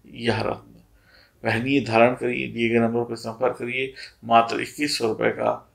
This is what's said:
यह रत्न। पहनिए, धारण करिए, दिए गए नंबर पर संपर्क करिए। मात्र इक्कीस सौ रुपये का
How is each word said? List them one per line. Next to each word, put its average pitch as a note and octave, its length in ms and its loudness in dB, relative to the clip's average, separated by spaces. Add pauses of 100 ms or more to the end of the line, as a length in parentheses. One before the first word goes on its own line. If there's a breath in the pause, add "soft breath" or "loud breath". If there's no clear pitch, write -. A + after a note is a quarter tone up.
यह A2+ 340 -2
रत्न। - 400 -6 (600 soft breath)
पहनिए, A#2+ 380 0
धारण A2+ 340 4
करिए, B2 320 -4
दिए A2+ 220 -2
गए A#2 100 4
नंबर A#2 240 0
पर A#2 120 -6
संपर्क A2+ 400 -4
करिए। B2+ 380 -6 (320 loud breath)
मात्र A#2 360 4
इक्कीस C#3+ 360 -4
सौ A#2 100 0
रुपये A2+ 240 0
का A2+ 440 -4